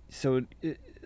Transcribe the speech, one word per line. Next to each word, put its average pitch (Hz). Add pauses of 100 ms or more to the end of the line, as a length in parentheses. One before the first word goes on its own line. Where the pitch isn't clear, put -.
(100)
so 131 (180)
it, 160 (280)